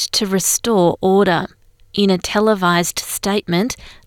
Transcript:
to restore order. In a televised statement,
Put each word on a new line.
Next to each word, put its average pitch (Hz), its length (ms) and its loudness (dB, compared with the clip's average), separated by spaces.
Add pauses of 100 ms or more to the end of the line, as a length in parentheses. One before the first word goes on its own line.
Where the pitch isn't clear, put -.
(120)
to - 140 -2
restore 190 760 0
order. 190 460 2 (460)
In 202 180 0
a 180 80 0
televised 185 840 0
statement, 196 760 -2 (320)